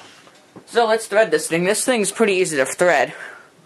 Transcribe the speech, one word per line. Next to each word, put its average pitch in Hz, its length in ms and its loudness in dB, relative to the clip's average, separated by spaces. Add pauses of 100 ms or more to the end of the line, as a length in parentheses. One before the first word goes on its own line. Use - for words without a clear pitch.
(640)
So 233 200 0
let's 220 220 0
thread 202 240 2
this 156 160 0
thing. 165 160 0
This 202 200 0
thing's 220 280 0
pretty 214 220 0
easy 180 240 0
to 131 80 2
thread. 156 500 0 (500)